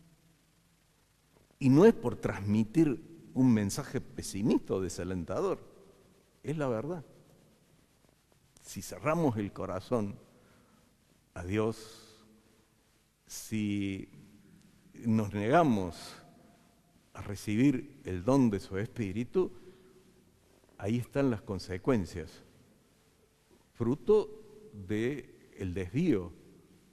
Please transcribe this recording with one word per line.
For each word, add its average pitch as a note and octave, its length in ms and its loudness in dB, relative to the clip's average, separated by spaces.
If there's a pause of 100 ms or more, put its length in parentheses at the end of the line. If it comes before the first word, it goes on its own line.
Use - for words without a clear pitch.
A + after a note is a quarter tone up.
(1600)
Y C#3 60 6
no D3 160 10
es A3+ 100 10
por A2+ 220 -4
transmitir G#2+ 1160 0
un B2+ 200 6
mensaje G#2+ 460 -2
pesimista A2+ 760 -2
o F#2+ 60 -2
desalentador, F#2 800 -4 (840)
es D3+ 160 -6
la D3 80 -2
verdad. C3 380 -4 (1600)
Si - 220 -14
cerramos C#3 540 -2
el G2+ 160 -4
corazón G2+ 680 -4 (1160)
a F2 100 -10
Dios, - 800 -4 (1000)
si G2+ 800 -4 (960)
nos A2 260 2
negamos G#2+ 840 2 (960)
a F#2+ 80 -12
recibir A2 800 0
el F2+ 200 -6
don B2+ 260 4
de G2 80 0
su F#2+ 180 -8
espíritu, A#2 760 -2 (1300)
ahí A2 200 -2
están C#3 320 0
las G#2+ 120 -4
consecuencias, F#2 1000 -4 (1300)
fruto - 1000 0
del G#2+ 1000 -6
desvío G2 580 0 (600)